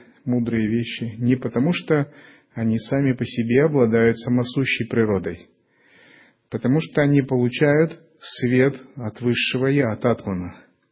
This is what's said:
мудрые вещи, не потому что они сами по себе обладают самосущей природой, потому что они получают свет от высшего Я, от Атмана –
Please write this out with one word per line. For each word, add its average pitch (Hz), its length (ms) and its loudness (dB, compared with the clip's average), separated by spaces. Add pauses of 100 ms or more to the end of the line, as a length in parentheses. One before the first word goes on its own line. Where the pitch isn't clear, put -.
(260)
мудрые 113 420 -2
вещи, 113 500 -4
не 120 180 2
потому 127 380 0
что 151 380 -2 (420)
они 113 240 -2
сами 139 360 0
по 127 120 -6
себе 120 400 0
обладают 117 540 2
самосущей 123 680 -2
природой, 95 640 -2 (1000)
потому 127 320 0
что 160 200 0
они 143 200 4
получают 135 800 2 (200)
свет 127 600 0 (160)
от 113 260 -10
высшего 123 460 -2
Я, 135 240 2
от 104 140 -4
Атмана – 95 500 -4 (360)